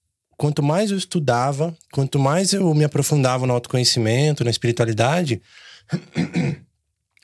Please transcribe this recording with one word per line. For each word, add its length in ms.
quanto 280
mais 260
eu 80
estudava, 800
quanto 260
mais 360
eu 200
me 100
aprofundava 600
no 80
autoconhecimento, 920
na 60
espiritualidade, 920
<clears throat> 280